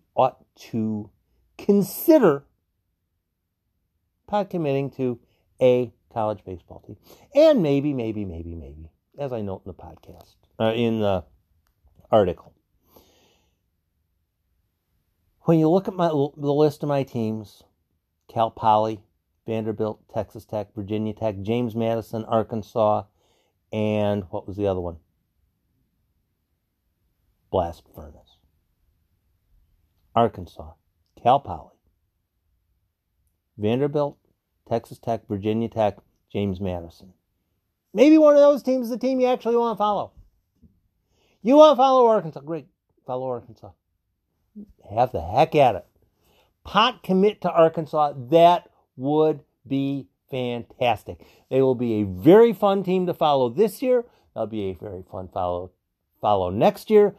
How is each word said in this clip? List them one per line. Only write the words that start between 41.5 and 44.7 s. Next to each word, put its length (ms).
wanna 200
follow 300
Arkansas? 340
Great. 260
Follow 220
Arkansas. 420